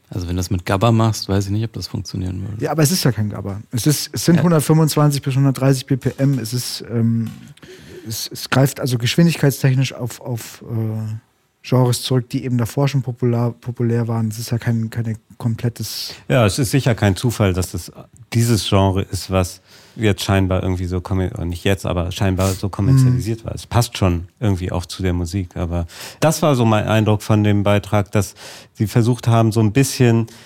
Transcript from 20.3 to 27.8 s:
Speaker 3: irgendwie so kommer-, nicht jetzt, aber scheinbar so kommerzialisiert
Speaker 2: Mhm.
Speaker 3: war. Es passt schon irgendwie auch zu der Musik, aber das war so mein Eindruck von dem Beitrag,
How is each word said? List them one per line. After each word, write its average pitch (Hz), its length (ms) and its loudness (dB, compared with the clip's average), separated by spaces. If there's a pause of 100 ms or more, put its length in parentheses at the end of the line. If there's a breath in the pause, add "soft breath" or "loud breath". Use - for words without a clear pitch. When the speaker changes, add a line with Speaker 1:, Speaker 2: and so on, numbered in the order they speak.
Speaker 3:
irgendwie 92 220 -4
so 90 160 -4
kommer-, 92 420 -4
nicht 87 220 -6
jetzt, 98 200 0
aber 87 280 -2
scheinbar 95 400 0
so 92 160 -6
kommerzialisiert 123 720 2
Speaker 2:
Mhm. - 60 -12
Speaker 3:
war. - 80 -10
Es - 100 -12
passt - 320 -2
schon 87 320 0 (100)
irgendwie 95 320 -2
auch 90 140 -4
zu - 180 -8
der 92 80 0
Musik, 87 460 -4
aber 85 300 -4 (340 loud breath)
das 160 200 2
war 151 140 4
so 120 80 2
mein 107 220 4
Eindruck 107 360 2
von 107 220 2
dem 101 200 2
Beitrag, 101 500 0